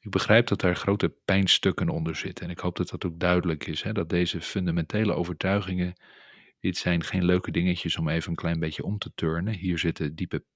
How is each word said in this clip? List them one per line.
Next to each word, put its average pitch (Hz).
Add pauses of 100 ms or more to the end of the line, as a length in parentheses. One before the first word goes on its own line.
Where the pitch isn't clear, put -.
Ik 104
begrijp 113
dat -
daar 90
grote 101
pijnstukken 95
onder 80
zitten -
en 85
ik 87
hoop 90
dat 90
dat -
ook 82
duidelijk 87
is, 80
hè, 110
dat 90
deze 90
fundamentele 90
overtuigingen, 90 (600)
dit 92
zijn 87
geen -
leuke 90
dingetjes 85
om 80
even 82
een 82
klein 85
beetje 80
om 101
te -
turnen. 85
Hier 87
zitten 80
diepe 85 (120)